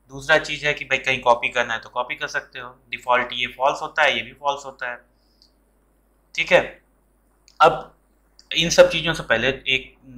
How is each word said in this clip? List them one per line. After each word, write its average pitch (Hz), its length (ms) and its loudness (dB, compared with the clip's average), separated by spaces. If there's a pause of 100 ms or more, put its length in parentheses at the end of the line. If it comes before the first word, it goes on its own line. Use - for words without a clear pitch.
(100)
दूसरा 139 300 2
चीज़ 147 260 -6
है 147 80 2
कि 143 120 -10
भाई 131 140 0
कहीं 127 220 -2
copy 120 280 2
करना 117 240 -2
है 110 60 -6
तो 110 100 -18
copy 123 260 -6
कर 147 120 -8
सकते 139 300 -10
हो, 127 180 -16 (140)
Default 123 440 0
ये 123 120 -4 (100)
false 143 260 0
होता 156 200 -2
है, 135 140 2
ये 113 60 -4
भी 120 120 -14
false 139 320 -4
होता 131 240 -12
है, 120 100 -14 (1300)
ठीक 165 180 -2
है। 170 80 6 (1000)
अब 156 340 4 (560)
इन 165 200 0
सब 180 200 8
चीज़ों 165 240 -2
से - 100 -8
पहले 117 240 0
एक, - 460 -4 (240)